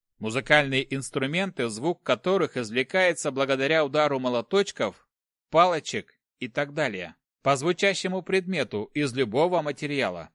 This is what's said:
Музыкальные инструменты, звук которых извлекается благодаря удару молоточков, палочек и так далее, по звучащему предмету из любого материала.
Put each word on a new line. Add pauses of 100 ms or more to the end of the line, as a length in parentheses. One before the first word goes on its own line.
(180)
Музыкальные
инструменты,
звук
которых
извлекается
благодаря
удару
молоточков, (420)
палочек (220)
и
так
далее, (280)
по
звучащему
предмету
из
любого
материала.